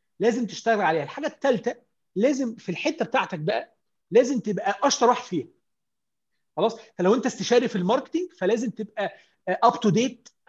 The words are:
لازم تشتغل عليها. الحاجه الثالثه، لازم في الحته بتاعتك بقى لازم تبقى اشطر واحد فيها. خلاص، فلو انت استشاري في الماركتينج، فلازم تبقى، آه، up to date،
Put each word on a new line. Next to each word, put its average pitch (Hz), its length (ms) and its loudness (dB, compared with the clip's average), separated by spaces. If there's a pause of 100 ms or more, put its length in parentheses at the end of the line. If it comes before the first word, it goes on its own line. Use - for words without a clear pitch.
(200)
لازم 226 260 0
تشتغل 220 340 -2
عليها. 160 220 0
الحاجه 285 240 -8
الثالثه، 254 500 -2 (400)
لازم 247 400 0
في - 120 -12
الحته 226 360 -4
بتاعتك - 340 -2
بقى 151 380 -4 (340)
لازم 240 300 4
تبقى 196 420 -4
اشطر - 260 4
واحد 240 160 2
فيها. 147 220 -6 (1080)
خلاص، 208 200 0 (220)
فلو 185 160 4
انت 262 120 0
استشاري 240 420 0
في - 80 -6
الماركتينج، 269 560 -2
فلازم 220 380 0
تبقى، 208 440 -8 (340)
آه، 185 180 -2
up 240 80 6
to 214 200 2
date، - 380 -2 (160)